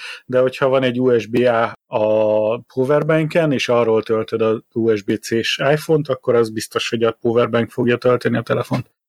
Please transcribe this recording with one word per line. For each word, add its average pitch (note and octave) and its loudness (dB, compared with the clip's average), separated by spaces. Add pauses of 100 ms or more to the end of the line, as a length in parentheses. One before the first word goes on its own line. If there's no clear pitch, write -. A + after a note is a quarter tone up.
(260)
de B2+ 0
hogyha C3 0
van C3 2
egy B2 -2
U B2+ 2
S G#2+ -2
B A2+ -6
A A#2 2 (240)
a G#2+ 0 (160)
powerbanken, D3+ 0
és B2 -2
arról A2+ 2
töltöd A2 -4
a A2 0 (100)
U A2+ 2
S G2+ -6
B A#2 -4
C-s A2+ -2 (140)
iPhone-t, D#3 0
akkor B2+ 0
az A#2 2
biztos, - -6
hogy A#2 -2
a A2+ 0
powerbank A#2 0
fogja A#2+ 0
tölteni A#2+ 0
a A#2 -2
telefont. B2 -4 (180)